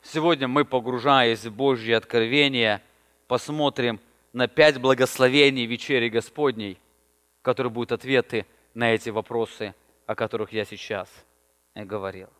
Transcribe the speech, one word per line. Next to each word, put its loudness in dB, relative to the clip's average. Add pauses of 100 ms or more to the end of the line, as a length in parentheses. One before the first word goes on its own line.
Сегодня 0
мы, 2
погружаясь 2
в -12
Божье 0
откровение, 0 (460)
посмотрим -2 (340)
на 0
пять 4
благословений 4
вечери -2
Господней, -4 (640)
которые -2
будут -4
ответы 0 (300)
на 2
эти -2
вопросы, -6 (300)
о -6
которых -6
я -4
сейчас, -10 (680)
э, -12
говорил. -8 (120)